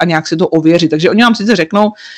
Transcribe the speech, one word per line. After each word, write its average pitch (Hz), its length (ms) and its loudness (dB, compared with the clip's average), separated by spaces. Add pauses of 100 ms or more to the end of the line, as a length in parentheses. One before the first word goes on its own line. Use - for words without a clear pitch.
a 165 40 -2
nějak 160 220 -2
si 160 100 -6
to 180 120 0
ověřit. 160 400 2
Takže 156 220 0
oni 214 120 2
vám 233 120 2
sice 208 220 -2
řeknou, 202 360 -2 (260)